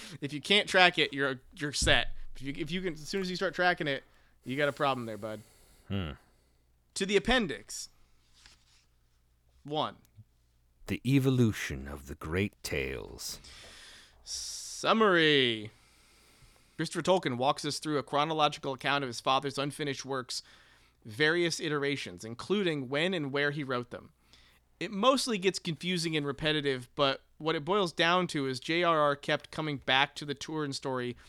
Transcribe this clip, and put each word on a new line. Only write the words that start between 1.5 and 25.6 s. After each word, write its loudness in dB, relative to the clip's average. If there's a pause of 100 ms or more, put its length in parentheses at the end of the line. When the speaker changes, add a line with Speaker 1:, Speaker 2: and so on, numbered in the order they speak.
Speaker 2:
you're -6
set. 4 (280)
If -10
you, -8
if -6
you -4
can, -4
as -14
soon -4
as -4
you -4
start -4
tracking 2
it, -4 (400)
you -6
got 2
a 0
problem 0
there, -8
bud. -8 (480)
Speaker 1:
Hmm. -4 (840)
Speaker 2:
To -2
the 2
appendix. 0 (1800)
One. -4 (920)
Speaker 1:
The -4
evolution 2
of -12
the -10
great -4
tales. -6 (840)
Speaker 2:
Summary. 2 (1040)
Christopher -6
Tolkien 2
walks 0
us -4
through -2
a 0
chronological 0
account 0
of -4
his -10
father's 0
unfinished -4
works, -6 (640)
various 2
iterations, -4
including -2
when 0
and -4
where 0
he -4
wrote -4
them. -12 (720)
It -6
mostly 4
gets 0
confusing -2